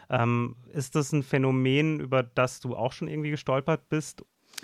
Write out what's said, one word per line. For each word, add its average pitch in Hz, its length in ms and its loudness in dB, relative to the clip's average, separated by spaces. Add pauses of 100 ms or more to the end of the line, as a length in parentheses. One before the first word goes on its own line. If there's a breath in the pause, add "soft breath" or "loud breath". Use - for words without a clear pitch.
(100)
Ähm, 120 460 0 (160)
ist 143 240 -4
das 147 160 0
ein 147 100 2
Phänomen, 135 800 2
über 131 240 0
das 127 360 0
du 123 140 -6
auch 117 180 -2
schon - 140 -8
irgendwie 151 240 -4
gestolpert 147 580 0
bist? - 360 -4 (400 loud breath)